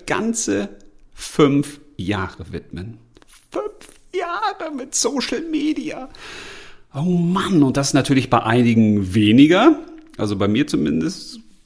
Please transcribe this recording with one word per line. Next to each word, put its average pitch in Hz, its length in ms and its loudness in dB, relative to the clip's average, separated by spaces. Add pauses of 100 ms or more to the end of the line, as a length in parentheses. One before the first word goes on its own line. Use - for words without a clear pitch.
ganze - 640 -4 (500)
fünf - 640 0 (160)
Jahre 92 540 -8
widmen. 92 460 -14 (540)
Fünf - 400 -12 (220)
Jahre 370 600 -6
mit 262 220 -12
Social 269 460 -4
Media. 294 680 -6 (840)
Oh 135 60 -6
Mann, 180 600 0
und 135 160 2
das 139 160 -2
natürlich 131 360 2
bei 117 120 2
einigen 110 720 2
weniger. 156 680 6 (380)
Also - 200 -4
bei 101 100 0
mir 117 180 2
zumindest 160 760 -4 (240)